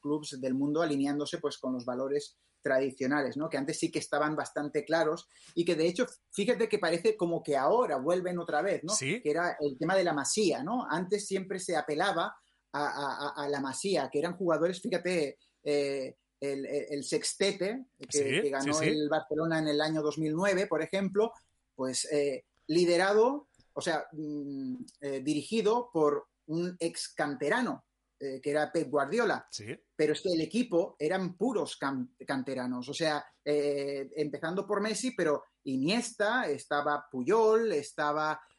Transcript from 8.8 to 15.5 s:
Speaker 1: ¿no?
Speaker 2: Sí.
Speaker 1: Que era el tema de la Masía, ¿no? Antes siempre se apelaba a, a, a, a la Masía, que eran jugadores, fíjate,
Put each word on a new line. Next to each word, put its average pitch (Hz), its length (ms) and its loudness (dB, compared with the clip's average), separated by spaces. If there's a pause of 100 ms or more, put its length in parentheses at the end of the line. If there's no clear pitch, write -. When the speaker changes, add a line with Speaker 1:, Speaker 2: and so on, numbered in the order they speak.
Speaker 1:
¿no? 185 120 -4
Speaker 2:
Sí. 156 260 -2
Speaker 1:
Que 151 100 0
era 165 300 0
el 147 160 -2
tema 165 180 2
de 190 100 6
la 165 100 2
Masía, 143 500 0
¿no? 233 260 -2
Antes 185 360 -2
siempre 190 340 -6
se 170 160 -2
apelaba 165 580 0 (380)
a, 143 160 0
a, 139 400 -4
a, 147 160 -6
a 143 40 -2
la 143 120 -2
Masía, 139 500 -2
que 147 80 -2
eran 175 180 -2
jugadores, 175 440 0
fíjate, 170 580 -2 (240)